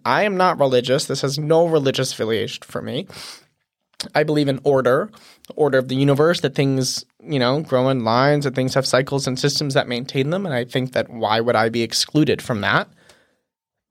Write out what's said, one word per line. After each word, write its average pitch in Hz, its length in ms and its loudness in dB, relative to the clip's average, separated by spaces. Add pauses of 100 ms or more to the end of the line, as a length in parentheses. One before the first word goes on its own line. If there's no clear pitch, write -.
I 139 180 2
am 202 140 0
not 185 220 2
religious. 127 460 2
This 139 160 -6
has 139 180 -4
no 160 260 4
religious 135 460 0
affiliation 110 520 -4
for - 180 -10
me. 123 260 -8 (1080)
I 156 100 2
believe 151 240 0
in 135 160 -2
order, 139 460 2 (380)
the - 60 -20
order 139 240 2
of 131 100 2
the 131 80 -2
universe, 143 460 2
that 139 140 -4
things, 135 500 -2 (180)
you 143 160 -4
know, 127 220 0
grow 131 280 0
in 131 140 -2
lines, 139 420 2
that 127 100 -4
things 127 180 -2
have 135 120 0
cycles 135 420 0
and 127 120 -4
systems 143 340 -2
that 139 140 0
maintain 131 440 -4
them. 196 140 -4
And 156 80 -4
I 120 120 -2
think 127 280 -4
that - 160 -2
why 110 300 0
would 117 160 2
I 113 140 2
be 117 140 0
excluded 131 580 0
from 110 200 -4
that? 117 260 0 (1040)